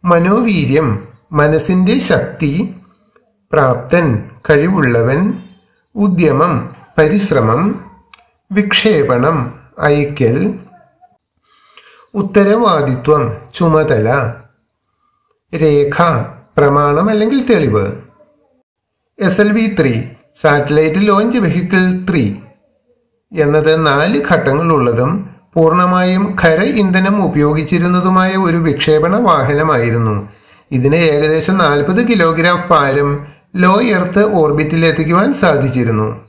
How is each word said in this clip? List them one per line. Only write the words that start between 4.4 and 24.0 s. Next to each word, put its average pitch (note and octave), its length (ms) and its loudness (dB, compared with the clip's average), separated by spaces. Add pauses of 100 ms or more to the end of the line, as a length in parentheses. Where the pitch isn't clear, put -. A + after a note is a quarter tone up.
കഴിവുള്ളവൻ. D3 840 2 (640)
ഉദ്യമം, E3 800 0 (220)
പരിശ്രമം. D#3 880 0 (680)
വിക്ഷേപണം, D#3 1080 0 (200)
അയക്കൽ. D3 760 0 (1600)
ഉത്തരവാദിത്വം, F3 1200 0 (160)
ചുമതല. C#3 760 0 (1300)
രേഖ, C#3+ 420 2 (540)
പ്രമാണം D3 520 2
അല്ലെങ്കിൽ A#3 400 0
തെളിവ്. A2 420 0 (1300)
എസ് G3 220 0
എൽ G#3+ 100 2
വി A3 280 0
three, B2 220 0 (340)
satellite D#3 720 0
launch G#3+ 300 2
vehicle F#3 720 0
three B2 240 0 (1040)
എന്നത് D#3 500 2
നാല് D#3+ 340 0 (100)